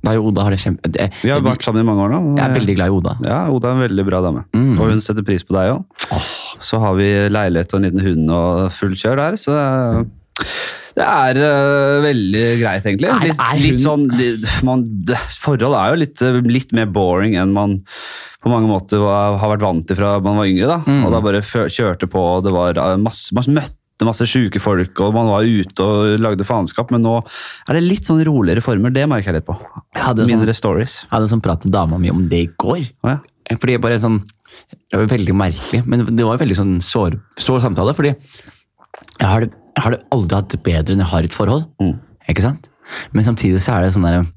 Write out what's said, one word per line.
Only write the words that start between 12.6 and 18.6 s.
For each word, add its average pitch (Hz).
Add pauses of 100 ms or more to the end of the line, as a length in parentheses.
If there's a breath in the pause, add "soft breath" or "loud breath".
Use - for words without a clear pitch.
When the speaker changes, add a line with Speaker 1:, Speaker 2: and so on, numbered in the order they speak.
Speaker 2:
greit, 98
egentlig. 104
Speaker 1:
Er, 214
Speaker 2:
Litt, 151
Speaker 1:
er 135
Speaker 2:
litt 135
Speaker 1:
hun -
Speaker 2:
sånn, 147 (160)
litt, 113 (240)
man, 127 (260)
det, 120 (240)
forhold 131
er 110
jo 139
litt, 139
eh, 127 (160)
litt 127
mer 110
boring 95
enn 98
man 101 (680 loud breath)
på 123
mange 113